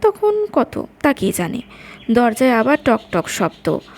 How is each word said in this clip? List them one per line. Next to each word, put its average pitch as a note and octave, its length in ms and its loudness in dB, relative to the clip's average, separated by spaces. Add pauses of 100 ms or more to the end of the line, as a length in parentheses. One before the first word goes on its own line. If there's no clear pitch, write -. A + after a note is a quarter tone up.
তখন G#4 520 0
কত - 320 -2 (160)
তা - 120 2
কে - 180 -2
জানে। - 300 -6 (500)
দরজায় A#3+ 400 2
আবার A#3+ 340 2
টক A3+ 160 2 (100)
টক F3 180 -2
শব্দ। - 480 -4 (200)